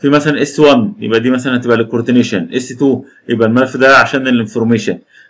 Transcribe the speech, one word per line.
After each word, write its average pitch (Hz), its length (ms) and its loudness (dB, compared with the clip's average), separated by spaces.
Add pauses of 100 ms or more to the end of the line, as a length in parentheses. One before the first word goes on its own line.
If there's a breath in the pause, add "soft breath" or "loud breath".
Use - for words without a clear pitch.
في 143 80 0
مثلًا 147 340 0
اس 147 180 -4
وان 127 380 4
يبقى 113 220 -2
دي 123 100 0
مثلًا 127 260 -2
هتبقى 120 200 0
للكوردينيشن، 120 800 -2
اس 127 140 -6
تو 131 360 -2 (240 loud breath)
يبقى 113 200 0
الملف 127 280 0
ده 135 200 6
عشان 131 320 0
الانفورميشن، 113 680 -2 (320 soft breath)